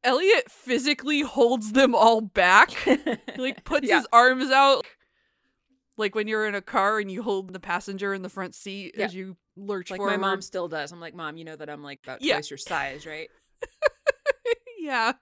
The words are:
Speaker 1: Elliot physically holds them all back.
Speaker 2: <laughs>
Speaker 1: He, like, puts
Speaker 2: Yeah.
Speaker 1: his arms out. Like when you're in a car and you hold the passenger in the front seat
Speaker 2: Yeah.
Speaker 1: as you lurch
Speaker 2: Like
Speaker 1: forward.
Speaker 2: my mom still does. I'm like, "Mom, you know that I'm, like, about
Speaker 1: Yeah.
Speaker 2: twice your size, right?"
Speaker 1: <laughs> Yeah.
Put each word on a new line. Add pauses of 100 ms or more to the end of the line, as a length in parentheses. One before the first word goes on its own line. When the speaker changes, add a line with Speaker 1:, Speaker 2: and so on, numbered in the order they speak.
Speaker 1:
Elliot
physically
holds
them
all
back.
Speaker 2:
<laughs>
Speaker 1:
He, (380)
like,
puts
Speaker 2:
Yeah.
Speaker 1:
his
arms
out. (1080)
Like
when
you're
in
a
car
and
you
hold
the
passenger
in
the
front
seat
Speaker 2:
Yeah.
Speaker 1:
as
you (200)
lurch
Speaker 2:
Like
Speaker 1:
forward.
Speaker 2:
my (120)
mom
still
does.
I'm
like,
"Mom,
you
know
that
I'm,
like,
about
Speaker 1:
Yeah.
Speaker 2:
twice
your
size,
right?" (340)
Speaker 1:
<laughs> (1080)
Yeah.